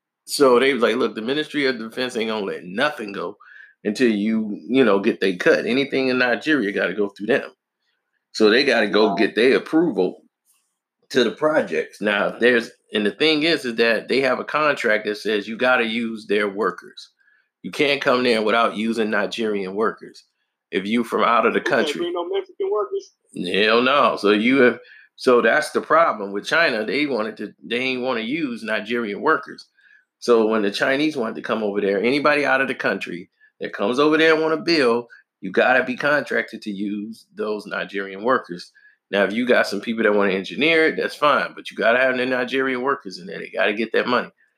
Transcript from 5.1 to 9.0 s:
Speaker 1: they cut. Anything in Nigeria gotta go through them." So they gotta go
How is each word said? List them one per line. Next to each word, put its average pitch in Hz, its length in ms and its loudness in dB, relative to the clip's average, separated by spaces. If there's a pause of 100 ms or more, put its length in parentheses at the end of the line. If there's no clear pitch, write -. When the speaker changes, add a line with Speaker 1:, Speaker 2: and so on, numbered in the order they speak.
Speaker 1:
they 95 160 0
cut. 90 300 2
Anything 131 420 -2
in 127 100 0
Nigeria 127 540 0
gotta 95 220 -2
go 104 140 -4
through 101 200 -12
them." 135 220 0 (840)
So 110 180 4
they 127 140 4
gotta 117 220 2
go 104 220 4